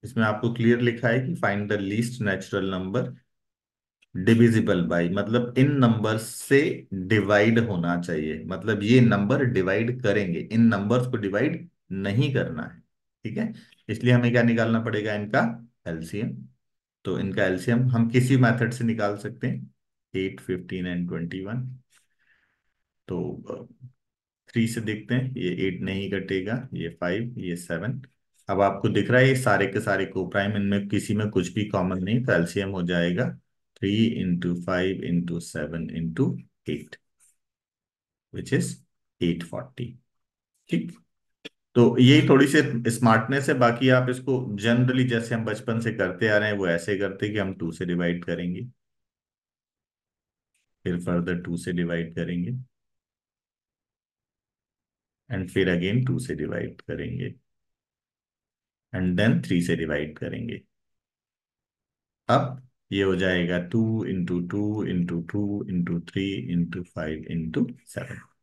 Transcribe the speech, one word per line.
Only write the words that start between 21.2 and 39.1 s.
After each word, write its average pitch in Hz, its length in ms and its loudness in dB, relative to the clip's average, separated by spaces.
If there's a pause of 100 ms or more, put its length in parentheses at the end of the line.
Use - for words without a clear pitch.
वन। 127 340 -8 (1300)
तो, 90 420 -6
अ, - 380 -14 (600)
थ्री 113 200 0
से 113 140 -4
देखते 110 340 -4
हैं, 127 200 -2
ये 90 320 -2
एट 90 140 -4
नहीं 95 300 -4
कटेगा, 95 640 -4
ये 85 160 -6
फ़ाइव, 98 480 -4
ये 90 180 -6
सेवन। 87 460 -6 (480)
अब 98 120 2
आपको 98 280 2
दिख 101 220 0
रहा 127 100 8
है 131 60 6
ये 135 80 4
सारे 101 320 2
के 107 120 -2
सारे 95 260 0
कोप्राइम, 98 500 -2
इनमें 101 320 0
किसी 104 280 -2
में 107 140 0
कुछ 90 240 -2
भी 104 120 -2
common 95 380 -2
नहीं, 110 220 0
तो 117 60 2
एलसीएम 95 380 0
हो 95 140 -4
जाएगा 87 560 0 (440)
three 104 280 2 (120)
into 87 280 -2 (140)
five 92 380 0
into 85 360 -2
seven 82 500 -8
into 82 360 -4 (440)
eight, - 260 -8 (1400)
which 90 180 -4
is - 140 2 (540)